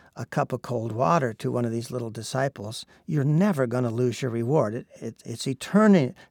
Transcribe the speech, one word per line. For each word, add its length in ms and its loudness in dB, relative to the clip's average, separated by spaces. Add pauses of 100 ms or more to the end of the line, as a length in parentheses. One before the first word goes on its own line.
(160)
a 100 -8
cup 280 -2
of 100 -8
cold 300 -4
water 400 2
to 180 -6
one 140 0
of 80 -2
these 180 -6
little 180 -6
disciples, 760 -6 (200)
you're 200 0
never 420 2
gonna 240 -2
lose 300 -2
your 100 -4
reward. 420 0
It, 140 -10 (120)
it, 260 -12
it's 200 -10
eterni-, 720 4 (160)